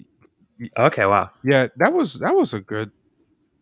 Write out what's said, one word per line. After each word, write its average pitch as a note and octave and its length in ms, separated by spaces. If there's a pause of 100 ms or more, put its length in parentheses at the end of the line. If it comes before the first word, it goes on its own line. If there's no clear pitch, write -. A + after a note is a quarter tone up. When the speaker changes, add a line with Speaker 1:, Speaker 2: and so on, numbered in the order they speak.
(760)
Speaker 1:
Okay, A#2+ 280
wow. G2 240 (140)
Speaker 2:
Yeah, C3 240 (100)
that G#3+ 160
was, A3 260
that B3 160
was F4 180
a G#2 80
good, G#2+ 300 (720)